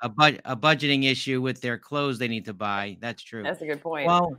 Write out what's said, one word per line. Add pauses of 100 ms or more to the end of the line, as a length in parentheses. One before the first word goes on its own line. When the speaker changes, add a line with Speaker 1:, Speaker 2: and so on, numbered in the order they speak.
Speaker 1:
a,
a
bud-,
a
budgeting
issue
with
their
clothes
they
need
to
buy.
That's
true.
Speaker 2:
That's
a
good
point.
Speaker 1:
Well,